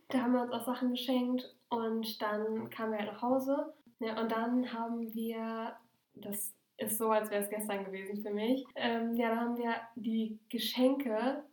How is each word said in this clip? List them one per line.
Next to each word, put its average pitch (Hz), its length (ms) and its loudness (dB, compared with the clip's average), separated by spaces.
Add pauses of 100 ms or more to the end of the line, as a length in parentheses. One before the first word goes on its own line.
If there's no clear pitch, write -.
Da 262 140 2
haben 247 100 4
wir 247 100 6
uns 240 100 -2
auch 233 120 -2
Sachen 254 260 0
geschenkt 247 640 0 (140)
und 226 540 0
dann 220 480 0
kamen 220 220 -2
wir 214 80 0
halt 208 120 -2
nach - 100 -8
Hause. 269 500 2 (280)
Ja, 220 200 -2
und 226 120 2
dann 240 400 2
haben 233 420 -2
wir, 226 600 -4 (380)
das 202 380 -6 (240)
ist - 220 -2
so, 220 120 2
als 214 200 4
wär's 202 180 0
gestern 208 360 -2
gewesen 196 380 -6
für 214 80 -4
mich, 226 440 2
ähm, 233 400 0
ja, 233 160 2
da 226 100 2
haben 240 160 0
wir 240 180 0 (200)
die 220 440 -2 (120)
Geschenke 254 920 2 (100)